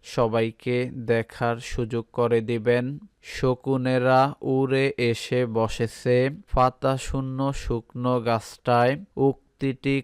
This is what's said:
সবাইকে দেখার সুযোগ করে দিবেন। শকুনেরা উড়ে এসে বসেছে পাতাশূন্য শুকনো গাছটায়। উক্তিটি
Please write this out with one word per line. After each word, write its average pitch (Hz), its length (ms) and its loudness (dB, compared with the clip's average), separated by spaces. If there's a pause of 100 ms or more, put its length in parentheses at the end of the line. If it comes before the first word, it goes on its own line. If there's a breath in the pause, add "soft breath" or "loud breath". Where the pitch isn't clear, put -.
সবাইকে 120 920 -2
দেখার 117 640 -2
সুযোগ 117 560 -6
করে 117 280 2
দিবেন। 120 580 0 (220)
শকুনেরা 131 1200 2
উড়ে 135 560 2
এসে 123 480 0
বসেছে 117 840 0 (260)
পাতাশূন্য 131 960 0
শুকনো 123 680 -4
গাছটায়। 120 840 0 (120)
উক্তিটি 135 880 -2